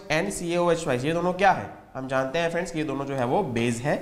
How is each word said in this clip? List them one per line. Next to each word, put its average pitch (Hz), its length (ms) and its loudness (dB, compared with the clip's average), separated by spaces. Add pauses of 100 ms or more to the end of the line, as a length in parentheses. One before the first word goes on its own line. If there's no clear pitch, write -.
(120)
and 180 200 0
सीएओएच 175 500 2
ट्वाइस, 131 220 0
ये 160 80 2
दोनों 175 220 0
क्या 190 180 6
है? 104 160 -2 (260)
हम 131 140 -8
जानते 131 300 0
हैं 170 120 2
friends 175 200 -2
कि 156 80 -4
ये 151 60 0
दोनों 139 220 -4
जो 139 80 -4
है 131 120 0
वो 170 180 2
base 117 320 0
है, 147 260 0